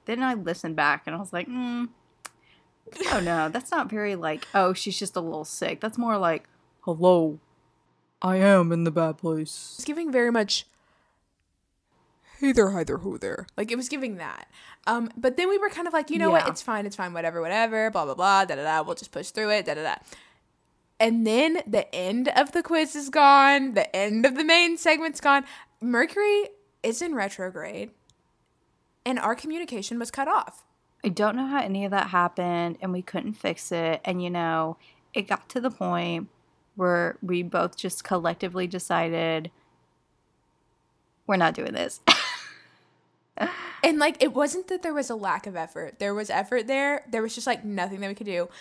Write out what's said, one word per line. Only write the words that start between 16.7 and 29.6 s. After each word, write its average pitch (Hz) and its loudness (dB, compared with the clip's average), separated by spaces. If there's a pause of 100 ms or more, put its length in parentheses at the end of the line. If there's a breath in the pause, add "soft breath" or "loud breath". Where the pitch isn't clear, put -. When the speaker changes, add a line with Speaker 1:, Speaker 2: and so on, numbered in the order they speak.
Speaker 2:
it's 202 -10
fine, 180 -8
whatever, 165 -2
whatever, 220 0
blah, 180 -2
blah, 135 -4
blah, 196 4
da, 175 -4
da, 139 -6
da. 156 0
We'll 165 -4
just - -14
push 160 -8
through 214 -2
it, 214 2
da, 151 -2
da, 151 -6
da." 131 -4 (1040 loud breath)
And 226 4
then 294 4
the 208 0
end 226 -2
of 277 4
the 339 0
quiz 320 0
is 285 -8
gone. 277 8
The - 0
end 208 2
of 262 6
the 302 -2
main 330 6
segment's 320 0
gone. 277 4 (360 loud breath)
Mercury 392 2 (340)
is 226 -2
in 330 -4
retrograde. 196 -6 (1120)
And 247 -2
our 233 0
communication 247 -8